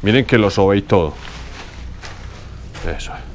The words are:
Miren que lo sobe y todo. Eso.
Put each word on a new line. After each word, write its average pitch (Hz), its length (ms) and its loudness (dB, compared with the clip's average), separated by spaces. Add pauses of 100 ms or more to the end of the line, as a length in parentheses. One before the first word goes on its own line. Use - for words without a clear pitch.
Miren 117 240 4
que 123 120 4
lo 104 120 6
sobe 98 280 4
y 101 40 2
todo. 90 320 2 (1700)
Eso. - 280 -6 (220)